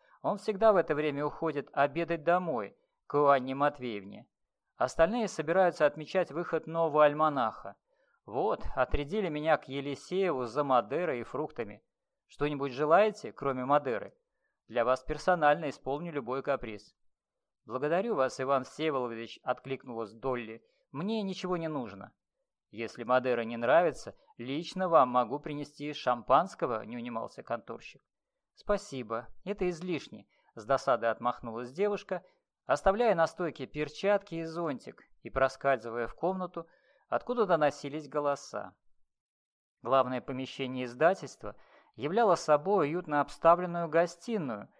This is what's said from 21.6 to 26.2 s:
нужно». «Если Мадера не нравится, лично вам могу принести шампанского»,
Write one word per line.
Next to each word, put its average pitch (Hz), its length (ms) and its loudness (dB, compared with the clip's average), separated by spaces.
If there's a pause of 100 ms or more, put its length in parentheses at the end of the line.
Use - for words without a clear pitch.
нужно». 117 460 -8 (580)
«Если 113 320 -8
Мадера 123 380 2
не 117 160 -6
нравится, 139 580 2 (220)
лично 160 520 -6
вам 151 200 8
могу 123 320 0
принести 147 520 -8
шампанского», 127 920 0